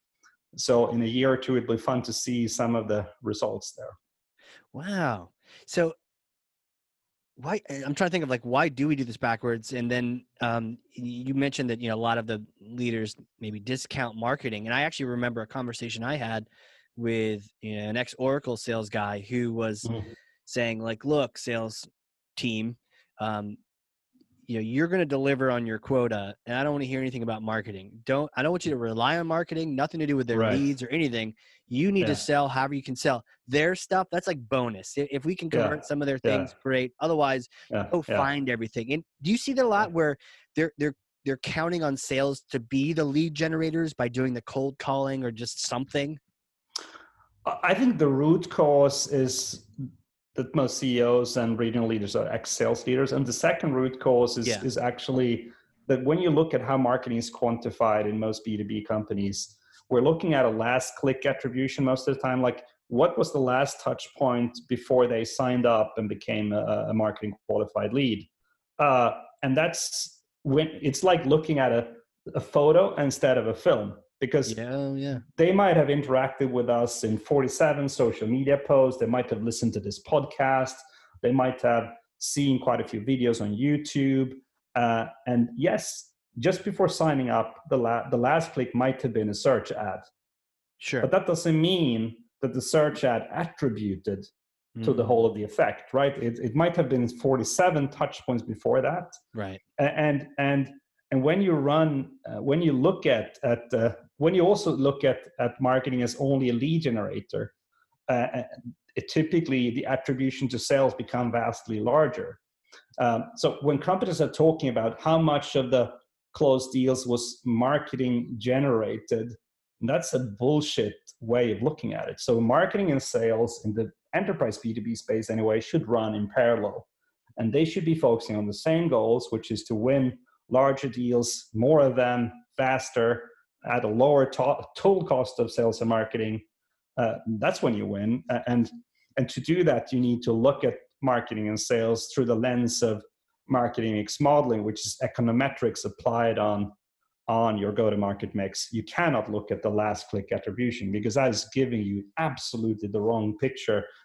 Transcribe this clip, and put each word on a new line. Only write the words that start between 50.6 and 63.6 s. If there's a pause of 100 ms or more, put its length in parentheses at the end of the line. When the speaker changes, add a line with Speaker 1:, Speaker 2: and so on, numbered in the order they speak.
Speaker 1:
C
E
Os
and
regional
leaders
are
ex-sales
leaders.
And
the
second
root
cause
is,
Speaker 2:
Yeah.
Speaker 1:
is
actually (360)
that
when
you
look
at
how
marketing
is
quantified
in
most
B
two
B
companies, (320)
we're
looking
at
a
last
click
attribution
most
of
the
time.
Like, (240)
what
was
the
last